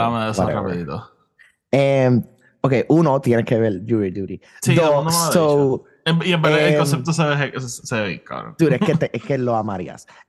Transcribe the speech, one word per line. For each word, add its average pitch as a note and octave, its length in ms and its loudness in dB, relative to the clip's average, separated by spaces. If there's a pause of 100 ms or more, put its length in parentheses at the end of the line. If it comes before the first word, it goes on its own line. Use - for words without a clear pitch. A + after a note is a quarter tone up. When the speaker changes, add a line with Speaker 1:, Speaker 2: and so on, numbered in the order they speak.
Speaker 1:
Háblame A#2 240 -2
de A2 40 -4
eso F#2+ 120 -2
Speaker 2:
whatever. G#2 220 -2
Speaker 1:
rapidito. F2 460 -8 (600)
Speaker 2:
Em, C3+ 520 2 (400)
ok, C3+ 100 0 (160)
uno, D3 320 4
tienes A#2 240 0
que B2 140 0
ver G#2 300 -2
Jury G#2+ 220 0
Duty. F#2+ 300 -10 (220)
Speaker 1:
Sí, - 120 2
todo E3 140 4 (120)
el D3 40 -2
mundo E3 60 -2
Speaker 2:
Dos, E3 40 0
Speaker 1:
me E3+ 60 0
lo E3 80 0
ha C#3 40 -2
Speaker 2:
so, D3+ 240 4 (220)
Speaker 1:
dicho. - 60 -20 (220)
En, E3 220 2
y F3 40 2
en E3 100 0
verdad, D3+ 180 4
el D3+ 140 4
Speaker 2:
em, D3 40 2
Speaker 1:
concepto D#3+ 340 0
se D#3+ 120 0
ve, C#3+ 360 -2
se, B2+ 80 -8
se - 320 -6
ve G2+ 80 -2
bien, D#2 160 -8
cabrón. A1+ 340 -12
Speaker 2:
Dude, C#3+ 180 4
es - 40 0
que G3+ 160 2
te, D3+ 200 -4
es A2+ 60 -8
que C#3 160 -4
lo A#2+ 180 -2
amarías. G2+ 500 -6 (220)